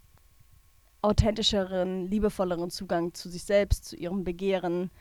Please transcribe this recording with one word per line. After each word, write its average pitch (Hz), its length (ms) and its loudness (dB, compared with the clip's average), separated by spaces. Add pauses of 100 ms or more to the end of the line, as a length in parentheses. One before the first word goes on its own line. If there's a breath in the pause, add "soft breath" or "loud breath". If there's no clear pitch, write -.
(1040)
authentischeren, 190 1040 2
liebevolleren 185 640 0
Zugang 175 440 -2
zu - 140 -14
sich 175 160 -10
selbst, 202 400 2
zu - 140 -16
ihrem 175 260 -4
Begehren, 180 760 0